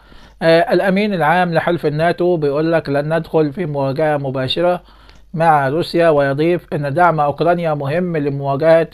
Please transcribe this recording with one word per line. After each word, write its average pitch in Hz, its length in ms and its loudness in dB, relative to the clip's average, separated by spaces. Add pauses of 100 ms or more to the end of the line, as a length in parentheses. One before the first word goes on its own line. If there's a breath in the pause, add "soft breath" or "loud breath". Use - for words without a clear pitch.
(420 soft breath)
آه، 165 300 4
الأمين 196 420 0
العام 170 400 0
لحلف 165 320 -2
الناتو 170 500 0
بيقول 151 360 0
لك 156 160 -2
لن 147 280 -2
ندخل 160 360 0
في 175 140 -6
مواجهة 147 500 -2
مباشرة 143 640 -2 (520 soft breath)
مع 156 340 2
روسيا، 165 400 0
ويضيف 151 640 0
إن 143 220 -4
دعم 160 260 2
أوكرانيا 160 540 0
مهم 160 420 -4
لمواجهة 143 760 2